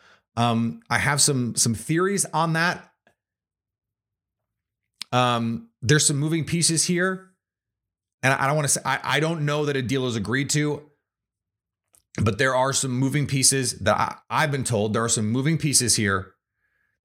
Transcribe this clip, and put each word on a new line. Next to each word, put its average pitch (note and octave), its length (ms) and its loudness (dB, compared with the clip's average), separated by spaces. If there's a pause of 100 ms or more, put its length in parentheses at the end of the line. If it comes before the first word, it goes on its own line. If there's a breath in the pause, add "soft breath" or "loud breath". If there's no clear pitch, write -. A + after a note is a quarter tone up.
(360 loud breath)
Um, A#2 540 0
I A#2 80 0
have C#3 240 0
some, B2 340 0
some A#2 180 0
theories F3+ 520 -2
on D#3+ 280 -2
that. E3+ 380 -2 (2250)
Um, A#2+ 580 0 (120)
there's D3 240 4
some D3 120 2
moving D#3 280 0
pieces E3 400 0
here. F#3 460 -2 (920)
And C3 100 4
I, - 100 0
I C3+ 40 2
don't C#3+ 80 0
wanna D3 120 0
say, - 160 0
I, C3+ 200 0
I C3+ 160 0
don't D#3 260 0
know D3 200 0
that C#3+ 120 -2
a C3 40 0
deal B2+ 260 -2
is A#2 80 -2
agreed A#2 360 -2
to, D3 380 -2 (1300)
but G#2 180 0
there C3 160 2
are C3 180 2
some C3 180 -2
moving C3+ 360 0
pieces C3+ 520 0
that G#2 180 2
I, - 180 -2 (140)
I've C#3+ 220 0
been C3+ 120 -2
told G#2+ 300 0
there A2+ 100 0
are A#2 60 -2
some G#2+ 200 0
moving C3+ 280 0
pieces B2+ 380 2
here G2 380 0 (720)